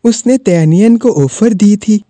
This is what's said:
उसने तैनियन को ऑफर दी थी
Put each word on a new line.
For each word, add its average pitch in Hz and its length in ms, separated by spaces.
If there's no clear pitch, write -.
उसने 240 340
तैनियन 180 600
को 240 120
ऑफर 202 440
दी 208 220
थी 208 340